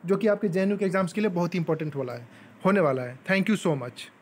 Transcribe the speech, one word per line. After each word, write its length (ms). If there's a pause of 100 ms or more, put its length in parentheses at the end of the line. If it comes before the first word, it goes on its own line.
जो 120
कि 100
आपके 220
जेएनयू 280
के 80
एग्जाम्स 280
के 80
लिए 80
बहुत 240
ही 60
important 360
वाला 180
है, 140 (380)
होने 140
वाला 220
है। 180 (120)
Thank 240
you 120
so 100
much। 220 (220)